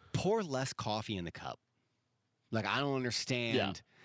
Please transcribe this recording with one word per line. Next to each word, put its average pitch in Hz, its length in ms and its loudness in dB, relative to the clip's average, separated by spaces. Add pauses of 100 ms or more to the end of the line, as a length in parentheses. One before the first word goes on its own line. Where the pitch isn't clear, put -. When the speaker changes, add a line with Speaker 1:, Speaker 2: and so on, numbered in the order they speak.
(140)
Speaker 1:
pour 208 300 2
less 131 280 -2
coffee 107 460 -2
in 87 80 -2
the 80 60 -6
cup." - 280 -8 (920)
Like, 110 160 0
I 107 120 2
don't 139 160 2
understand. 123 600 0
Speaker 2:
Yeah. 95 180 2 (320)